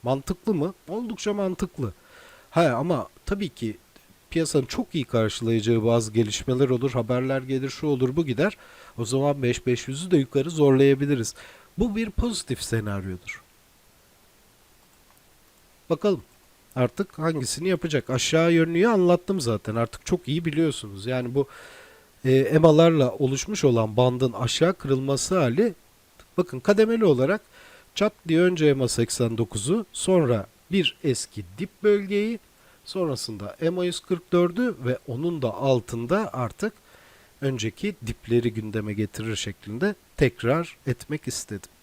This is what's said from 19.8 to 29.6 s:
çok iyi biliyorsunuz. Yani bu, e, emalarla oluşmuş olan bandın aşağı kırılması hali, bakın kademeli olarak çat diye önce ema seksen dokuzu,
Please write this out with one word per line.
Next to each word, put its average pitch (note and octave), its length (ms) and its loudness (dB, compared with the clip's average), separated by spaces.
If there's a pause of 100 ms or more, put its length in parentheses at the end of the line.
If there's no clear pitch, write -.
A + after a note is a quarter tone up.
çok F3 220 -2
iyi D#3+ 160 -2
biliyorsunuz. C#3+ 640 -2
Yani B2+ 280 -4
bu, C#3 120 0 (800)
e, C3 80 4
emalarla D#3 800 6
oluşmuş C3+ 520 -2
olan A2+ 320 2
bandın B2+ 360 2
aşağı D#3 420 0
kırılması C3+ 640 -2
hali, D#3+ 360 2 (640)
bakın F3+ 240 -4
kademeli A3 440 2
olarak D3+ 360 4 (540)
çat G#3 180 0 (160)
diye D#3+ 120 4
önce F3 260 4
ema C3+ 220 4
seksen A2+ 500 -2
dokuzu, A#2 540 -2